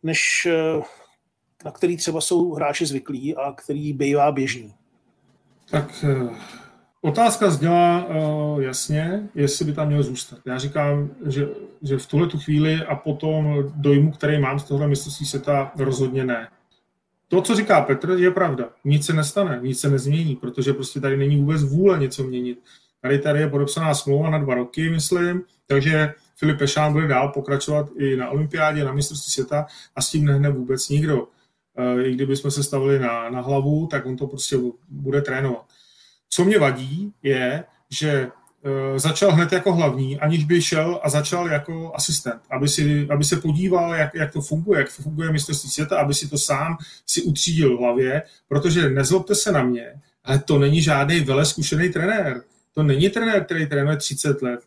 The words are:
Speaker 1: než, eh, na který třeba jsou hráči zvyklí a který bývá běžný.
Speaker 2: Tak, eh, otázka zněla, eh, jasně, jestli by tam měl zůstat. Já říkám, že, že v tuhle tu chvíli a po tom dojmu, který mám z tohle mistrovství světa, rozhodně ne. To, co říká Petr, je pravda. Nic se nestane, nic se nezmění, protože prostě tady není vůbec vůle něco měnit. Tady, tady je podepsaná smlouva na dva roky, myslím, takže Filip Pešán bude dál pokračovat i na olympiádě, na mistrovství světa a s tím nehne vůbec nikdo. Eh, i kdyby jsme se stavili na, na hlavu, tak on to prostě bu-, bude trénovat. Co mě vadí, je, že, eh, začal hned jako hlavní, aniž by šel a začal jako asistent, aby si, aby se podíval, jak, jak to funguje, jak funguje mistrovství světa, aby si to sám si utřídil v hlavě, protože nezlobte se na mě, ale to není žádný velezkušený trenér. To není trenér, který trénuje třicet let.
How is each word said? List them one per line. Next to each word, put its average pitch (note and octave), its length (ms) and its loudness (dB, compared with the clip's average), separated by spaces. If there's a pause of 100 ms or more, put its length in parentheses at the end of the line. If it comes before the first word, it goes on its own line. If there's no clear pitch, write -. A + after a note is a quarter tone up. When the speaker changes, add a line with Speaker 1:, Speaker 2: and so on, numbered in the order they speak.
Speaker 1:
než, - 480 -2
eh, D#3+ 300 0 (840)
na D3+ 60 -10
který F3 260 0
třeba D#3+ 240 -4
jsou F3 320 0
hráči D3 320 -2
zvyklí C#3 500 -6
a C#3 160 -6
který D3 420 -8
bývá C#3+ 380 2
běžný. B2+ 420 -4 (960)
Speaker 2:
Tak, - 380 -4
eh, B2+ 280 0 (640)
otázka A3 480 2
zněla, E3+ 600 4
eh, D3+ 540 -2
jasně, D#3+ 720 -4
jestli C#3+ 300 0
by D3 80 -2
tam D3+ 140 -2
měl D3 160 2
zůstat. B2 420 -8
Já B2+ 120 -6
říkám, C#3+ 520 -2 (180)
že, C#3+ 200 0 (340)
že C3+ 160 -2
v - 80 -6
tuhle D#3+ 220 2
tu D#3 120 -6
chvíli D#3 360 2
a D#3+ 200 -4
po D3+ 180 -6
tom D3 500 0 (120)
dojmu, C#3+ 360 6
který D3+ 280 0
mám C#3 200 0
z - 40 -10
tohle C#3+ 240 0
mistrovství C#3+ 380 -2
světa, C#3 520 -2
rozhodně C3 480 0
ne. A#2 220 -4 (800)
To, F3+ 140 2
co A3+ 140 2
říká G3+ 260 4
Petr, C#3+ 280 -2
je F3+ 220 4
pravda. D#3 380 -2 (140)
Nic D3 220 2
se D#3+ 80 0
nestane, D#3 480 0
nic B2+ 180 -4
se C#3+ 100 0
nezmění, C#3+ 460 0
protože B2+ 380 -2
prostě C3+ 260 -6
tady C3+ 180 -2
není C#3+ 200 2
vůbec D3 260 2
vůle E3+ 360 4
něco C3+ 240 -2
měnit. B2 360 -6 (420)
Tady, C#3 180 2
tady D3 200 0
je D3+ 100 0
podepsaná C#3+ 440 0
smlouva C#3+ 360 0
na D#3 80 0
dva C#3 180 0
roky, C#3 340 -2
myslím, F3 540 0 (240)
takže D3+ 460 2 (280)
Filip D3+ 180 2
Pešán D3 340 2
bude D#3 140 2
dál C3+ 220 2
pokračovat C#3+ 680 -2
i C3+ 180 0
na B2+ 140 -4
olympiádě, D3+ 540 0
na C3+ 100 -2
mistrovství C#3+ 380 -4
světa D3 340 -2 (300)
a - 60 -6
s - 80 -2
tím D3+ 160 2
nehne C#3+ 240 4
vůbec C3 400 -2
nikdo. C#3+ 380 0 (500)
Eh, B2 260 0
i C3 100 0
kdyby C3+ 240 0
jsme C#3 140 -4
se C#3+ 120 -2
stavili C#3 360 2
na, A#2 300 -4
na B2 120 -6
hlavu, C#3 460 0
tak C3 180 -4
on B2+ 120 -6
to C#3 100 -6
prostě C3+ 300 -4
bu-, B2 180 -2 (140)
bude C#3 320 -2
trénovat. C3 440 -4 (640)
Co F3+ 160 2
mě G3+ 140 4
vadí, C#3 540 -2 (100)
je, C3+ 400 0 (260)
že, C#3+ 400 -2 (340)
eh, C3+ 360 -2
začal D#3+ 320 2
hned D#3+ 220 4
jako F3+ 200 2
hlavní, C#3 460 0
aniž D3+ 240 2
by E3+ 180 4
šel E3 420 0
a D3+ 60 0
začal D#3+ 380 0
jako E3 480 -4
asistent, - 460 -4 (100)
aby C3+ 160 0
si, D3 420 2
aby D3 140 2
se E3 140 2
podíval, E3+ 560 0
jak, D#3 220 -2
jak D3+ 180 -4
to D#3 80 -4
funguje, E3 380 0
jak C3+ 100 0
funguje D#3 420 -6
mistrovství C#3+ 380 -2
světa, D3+ 300 -2
aby C#3+ 140 2
si D3 140 -2
to C#3+ 100 -4
sám D3 400 -2 (280)
si - 160 -2
utřídil D#3 560 2
v - 20 -6
hlavě, B2+ 420 2 (260)
protože D#3 420 2
nezlobte E3+ 460 2
se G3+ 160 0
na C#3+ 120 4
mě, A#2+ 300 -2 (300)
ale C#3 160 2
to C#3+ 200 2
není D3 220 6
žádný D3 380 2
velezkušený D3+ 720 0
trenér. F3 540 -2 (300)
To D#3 100 0
není D3 260 4
trenér, G#3+ 360 0
který D#3+ 220 -2
trénuje C#3+ 300 0
třicet C#3+ 440 -2
let. B2 260 -4